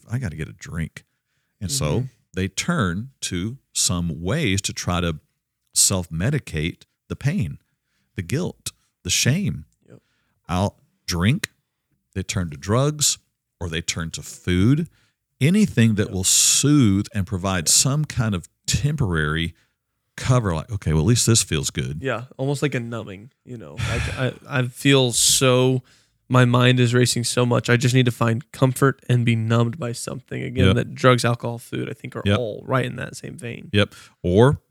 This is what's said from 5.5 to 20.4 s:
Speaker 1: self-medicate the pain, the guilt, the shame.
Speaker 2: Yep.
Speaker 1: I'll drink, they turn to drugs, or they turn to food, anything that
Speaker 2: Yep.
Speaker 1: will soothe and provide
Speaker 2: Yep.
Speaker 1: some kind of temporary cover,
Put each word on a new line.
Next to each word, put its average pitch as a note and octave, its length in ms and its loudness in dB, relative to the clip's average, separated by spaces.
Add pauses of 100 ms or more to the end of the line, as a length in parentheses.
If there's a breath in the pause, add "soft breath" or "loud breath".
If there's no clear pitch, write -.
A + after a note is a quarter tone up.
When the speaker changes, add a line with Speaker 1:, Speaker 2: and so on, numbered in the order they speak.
Speaker 1:
self-medicate F2+ 1080 -2 (240)
the - 80 -8
pain, B2+ 420 -4 (580)
the G2 60 -8
guilt, C3 500 -6 (320)
the F2+ 60 -8
shame. B2+ 560 0 (240)
Speaker 2:
Yep. - 120 -20 (460)
Speaker 1:
I'll F2+ 320 -2 (260)
drink, F#2 440 0 (640)
they F#2+ 100 -6
turn F2+ 280 -4
to D2 60 -14
drugs, C3+ 600 0 (420)
or F2+ 100 -6
they E2 120 -4
turn E2 300 -6
to - 100 -12
food, A2 680 0 (540)
anything C3+ 540 4
that G2 120 0
Speaker 2:
Yep. - 60 -10
Speaker 1:
will F#2 100 -2
soothe A2+ 920 4
and G2+ 120 -2
provide F#2 400 -2
Speaker 2:
Yep. - 40 -2
Speaker 1:
some D3 360 2
kind A2 300 -2
of E2 120 -6 (200)
temporary E2 880 -2 (600)
cover, A2+ 380 2